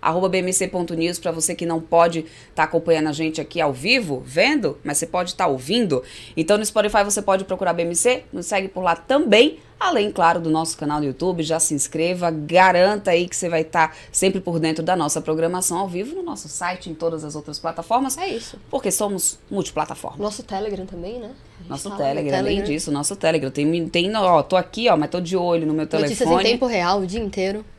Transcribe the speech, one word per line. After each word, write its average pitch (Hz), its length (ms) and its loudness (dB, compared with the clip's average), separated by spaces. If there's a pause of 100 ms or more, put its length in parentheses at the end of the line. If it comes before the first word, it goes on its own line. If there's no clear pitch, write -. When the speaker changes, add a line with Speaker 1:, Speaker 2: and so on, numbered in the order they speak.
Speaker 1:
arroba 180 280 0
B 185 100 2
M 185 140 0
C 185 160 0
ponto 175 260 -4
news, 170 240 -2
pra 170 140 -4
você 165 240 -2
que 170 100 -4
não 165 140 -2
pode 165 440 4 (300)
tá 160 80 2
acompanhando 160 460 2
a 151 40 -2
gente 160 280 -4
aqui 160 200 -6
ao 147 120 2
vivo, 151 520 0
vendo, 185 600 0
mas 151 140 -4
você 165 100 -4
pode 180 260 -4
tá 180 140 0
ouvindo. 143 560 0 (320)
Então 160 200 2
no 214 80 0
Spotify 208 380 2
você 202 180 0
pode 196 240 0
procurar 185 280 -2
B 170 100 0
M 170 140 -2
C, 247 260 2 (100)
nos 185 140 -8
segue 190 220 -2
por 185 160 -8
lá 170 100 2
também, 262 640 4 (200)
além, 254 340 0
claro, 170 260 4
do 165 120 -2
nosso 160 260 0
canal 147 240 -2
no 147 60 -2
YouTube. 170 360 -2
Já 156 160 -2
se 160 160 0
inscreva, 170 560 0
garanta 180 800 4
aí 175 180 4
que - 60 -12
você 180 140 -4
vai 160 160 0
tá 160 280 2 (200)
sempre 190 280 2
por 165 200 -2
dentro 160 240 0
da 180 100 2
nossa 160 260 0
programação 170 580 0
ao 190 100 -2
vivo 196 260 -8
no 370 80 -8
nosso 269 260 -10
site, 180 400 -8
em 165 60 -10
todas 160 300 -4
as 147 100 -10
outras 151 240 -10
plataformas. 226 580 -2
Speaker 2:
É 370 120 -4
isso. 233 280 -8 (140)
Speaker 1:
Porque 247 220 -2
somos 202 480 -2 (100)
multiplataforma. 151 720 -6
Speaker 2:
Nosso 208 220 -6
Telegram 196 420 -6
também, 196 320 -12
né? 226 120 -12
A - 320 -20
gente 170 80 -16
Speaker 1:
Nosso 139 140 -8
Speaker 2:
fala 196 120 -8
no 156 60 -4
Speaker 1:
Telegram, 143 360 0
além - 180 0
Speaker 2:
Telegram. 196 180 -2
Speaker 1:
disso, 156 180 -4
nosso 147 240 -2
Telegram. 160 340 0
Tem, 160 380 0
tem, 185 280 0
ó, 180 260 6
tô 185 140 0
aqui, 214 320 0
ó, 180 80 6
mas 151 140 0
tô 180 100 -2
de 175 160 -4
olho 170 300 2
no 151 80 0
meu 160 100 0
Speaker 2:
Notícias 156 340 0
Speaker 1:
telefone. 165 240 4
Speaker 2:
em 226 100 4
tempo 247 140 0
real, 196 340 2
o 190 60 -4
dia 196 140 -4
inteiro. 202 440 -4 (140)